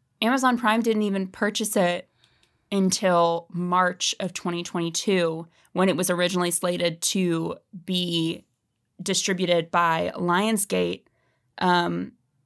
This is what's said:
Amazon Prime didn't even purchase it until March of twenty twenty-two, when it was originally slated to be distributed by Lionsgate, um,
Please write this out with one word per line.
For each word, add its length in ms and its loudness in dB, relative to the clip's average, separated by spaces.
Amazon 380 2
Prime 240 2
didn't 200 0
even 260 -2
purchase 480 -2
it 320 0
until 800 2
March 680 0
of 140 -6
twenty 300 -6
twenty-two, 840 -2
when 160 2
it 80 2
was 140 0
originally 400 0
slated 520 -2
to 540 0
be 600 -2
distributed 680 0
by 460 0
Lionsgate, 880 0
um, 540 0